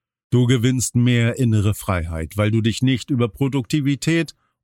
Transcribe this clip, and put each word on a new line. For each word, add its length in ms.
Du 160
gewinnst 480
mehr 440
innere 340
Freiheit, 640
weil 160
du 80
dich 220
nicht 280
über 200
Produktivität 1040